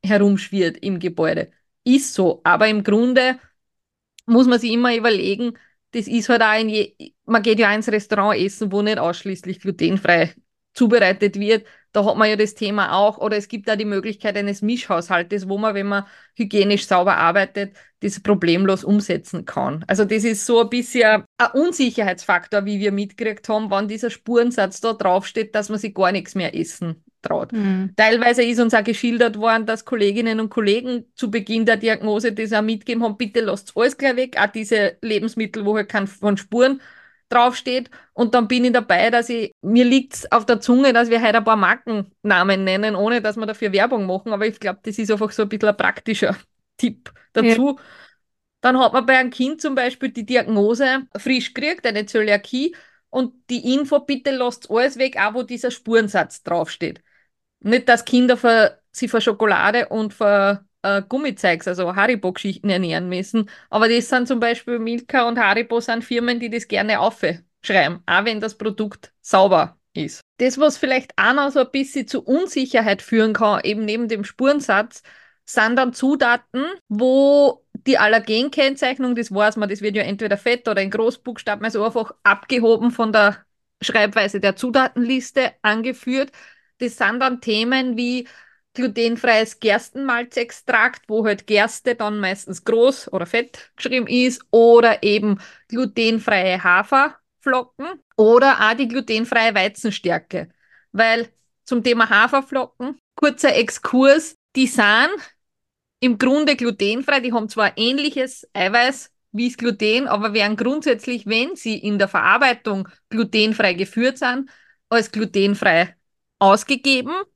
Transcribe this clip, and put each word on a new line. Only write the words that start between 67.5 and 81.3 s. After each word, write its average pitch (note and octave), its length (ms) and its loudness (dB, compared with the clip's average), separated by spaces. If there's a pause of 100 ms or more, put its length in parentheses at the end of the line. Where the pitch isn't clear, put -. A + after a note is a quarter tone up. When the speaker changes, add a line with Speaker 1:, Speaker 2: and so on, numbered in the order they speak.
Speaker 1:
auch F#3 180 2
wenn A3 160 -4
das G#3+ 160 -8
Produkt G#3+ 640 -8
sauber F#3 560 4 (160)
ist. - 300 -10 (160)
Das, B3+ 200 0
was C#4+ 200 2
vielleicht C4 400 -2
auch A3 160 2
noch C#4+ 160 0
so C#4+ 100 2
ein B3+ 100 0
bisschen C4+ 360 -4
zu - 180 -6
Unsicherheit C4 800 0
führen A3 320 2
kann, G#3 280 2
eben G#3+ 220 -4
neben A3 240 -4
dem G#3 160 -4
Spurensatz, B3+ 800 -2 (420)
sind A#3 320 0
dann B3+ 160 0
Zutaten, C4 720 -2 (240)
wo C4+ 800 4 (200)
die - 120 4
Allergenkennzeichnung, B3+ 1160 0
das A3+ 200 -6
weiß G#3 220 2
man, G#3+ 120 -4
das G3+ 140 -6
wird G#3 140 -4
ja G#3+ 80 0
entweder G3+ 340 -4
fett A#3+ 280 -2
oder G3 140 -2
in G3 100 -4
Großbuchstaben, G#3+ 720 -4